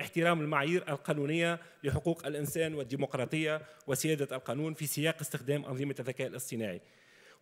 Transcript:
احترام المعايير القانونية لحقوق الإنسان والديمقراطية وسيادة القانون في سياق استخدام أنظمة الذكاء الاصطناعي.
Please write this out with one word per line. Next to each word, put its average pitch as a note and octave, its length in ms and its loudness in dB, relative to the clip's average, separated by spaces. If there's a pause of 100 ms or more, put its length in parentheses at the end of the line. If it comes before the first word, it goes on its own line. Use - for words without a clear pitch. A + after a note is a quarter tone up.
احترام E3 400 4
المعايير D3+ 480 2
القانونية D#3+ 720 0 (240)
لحقوق D3+ 420 0
الإنسان D3+ 480 -2
والديمقراطية C#3 880 0 (240)
وسيادة C#3 500 2
القانون D3 380 -2
في D3+ 120 -6
سياق D#3 340 2
استخدام C#3+ 440 -2
أنظمة C#3 360 -2
الذكاء C3 260 -2
الاصطناعي. G#2+ 540 -4 (600)